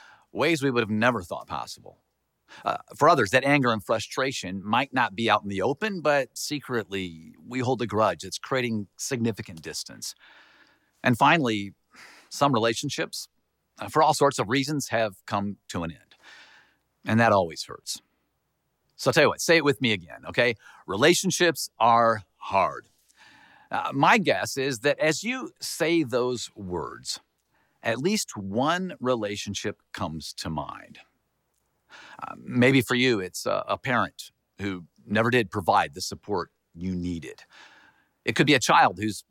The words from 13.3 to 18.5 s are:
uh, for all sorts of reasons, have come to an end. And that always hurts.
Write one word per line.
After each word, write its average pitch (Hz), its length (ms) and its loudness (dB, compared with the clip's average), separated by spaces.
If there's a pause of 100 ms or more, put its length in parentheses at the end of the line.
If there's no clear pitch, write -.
uh, 107 60 -8
for 156 160 2
all 151 100 6
sorts 143 280 2
of 101 80 -4
reasons, 139 400 -2
have 110 360 -2
come 101 340 -4 (100)
to 87 160 -6
an 82 80 -8
end. - 80 -20 (1040)
And 110 140 2
that 117 140 6
always 85 320 2
hurts. - 360 -12 (920)